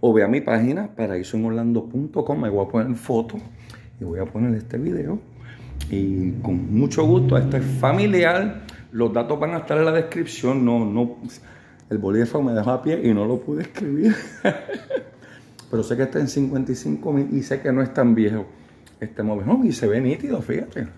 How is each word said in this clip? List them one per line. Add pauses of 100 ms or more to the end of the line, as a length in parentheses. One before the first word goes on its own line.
o
ve
a
mi
página,
paraíso
en
orlando
punto
com.
Ahí
voy
a
poner
foto (640)
y
voy
a
poner
este
video. (720)
Y (120)
con
mucho
gusto,
este
es
familiar. (300)
Los
datos
van
a
estar
en
la
descripción.
No,
no, (720)
el
bolígrafo
me
dejó
a
pie
y
no
lo
pude
escribir. (280)
<laughs>
Pero
sé
que
está
en
cincuenta
y
cinco
mil
y
sé
que
no
es
tan
viejo (540)
este
móvil.
No,
y
se
ve
nítido,
fíjate. (120)